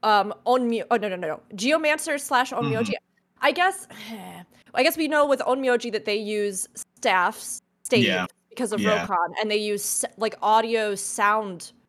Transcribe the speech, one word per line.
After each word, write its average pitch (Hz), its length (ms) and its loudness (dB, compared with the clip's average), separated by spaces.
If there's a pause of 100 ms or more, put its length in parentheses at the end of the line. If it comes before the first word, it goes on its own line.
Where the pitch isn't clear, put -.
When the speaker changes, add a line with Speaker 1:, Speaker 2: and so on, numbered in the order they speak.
Speaker 1:
um, 208 300 4 (120)
Onmyo-, 240 460 2
oh, 240 60 4
no, 208 100 -2
no, 185 80 -2
no, 180 120 -6
no. 151 140 -6 (140)
Geomancer 302 640 0
slash 262 320 0
Onmyoji. 226 380 -2
Speaker 2:
Mm-hmm. - 520 -12
Speaker 1:
I 294 120 4
guess, 370 340 0 (460)
<sighs> - 420 -20
I 254 80 4
guess 320 140 4
we 311 100 0
know 294 180 4
with 277 140 2
Onmyoji 247 540 0
that 214 120 -4
they 208 120 0
use 208 500 -4 (300)
staffs, 190 640 0 (220)
staves, - 220 2
Speaker 2:
Yeah. 92 200 0 (240)
Speaker 1:
because 226 240 -6
of 208 80 -2
Speaker 2:
Yeah. 202 260 2
Speaker 1:
Rokron, 175 320 -2
and 214 120 -2
they 208 60 2
use 208 460 -2
s-, 226 140 -6
like, 208 240 -2
audio 220 540 2
sound 202 760 -2 (180)